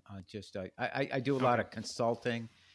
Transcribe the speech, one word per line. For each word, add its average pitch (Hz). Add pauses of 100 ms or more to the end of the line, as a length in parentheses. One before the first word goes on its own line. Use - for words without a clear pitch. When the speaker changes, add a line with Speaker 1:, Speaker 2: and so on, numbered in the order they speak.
Speaker 1:
I 98
just, -
uh, 95 (120)
I, 123
I, 139
I 139
do 135
a -
lot 120
Speaker 2:
Okay. -
Speaker 1:
of 98
consulting 117 (260)